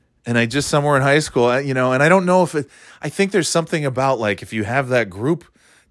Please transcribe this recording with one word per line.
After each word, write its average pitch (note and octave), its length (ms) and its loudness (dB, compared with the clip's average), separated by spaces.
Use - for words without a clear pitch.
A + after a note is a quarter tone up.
and A#2+ 100 -2
I A#2 120 2
just, C3+ 220 -2
somewhere D3 260 2
in C3+ 80 2
high C#3 160 4
school, C3 260 0
I, A#2+ 140 2
you C#3 160 -4
know, B2+ 180 0
and C3 80 2
I D3+ 80 4
don't F#3 160 4
know F#3 160 4
if D#3+ 140 -2
it, C#3+ 120 -4
I D3+ 60 -8
think G3 220 -2
there's F3 160 0
something E3 380 -2
about, C3 340 0
like, G#2 220 -2
if - 100 -16
you A2 120 -4
have B2 260 -4
that A#2 220 0
group A#2+ 340 -4